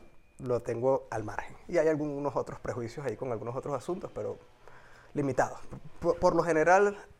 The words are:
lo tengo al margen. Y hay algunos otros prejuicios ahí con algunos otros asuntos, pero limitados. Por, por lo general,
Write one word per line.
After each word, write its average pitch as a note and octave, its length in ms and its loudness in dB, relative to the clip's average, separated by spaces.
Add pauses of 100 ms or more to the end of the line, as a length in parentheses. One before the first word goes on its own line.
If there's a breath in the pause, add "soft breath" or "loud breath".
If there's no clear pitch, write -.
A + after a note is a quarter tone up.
(400)
lo B2 220 0
tengo B2 480 0
al A2+ 140 -6
margen. - 320 -8 (140)
Y F3 80 0
hay D#3 100 6
algunos D3 480 0
otros C#3 240 -4
prejuicios A#2 460 -6
ahí B2 100 -2
con C3 160 -6
algunos A#2 240 -6
otros C#3 180 -4
asuntos, F3 400 -6
pero G#2+ 240 -6 (760 loud breath)
limitados. C#3 480 0 (400)
Por, E3+ 180 2
por F3+ 160 6
lo E3+ 80 6
general, F3 540 6 (220)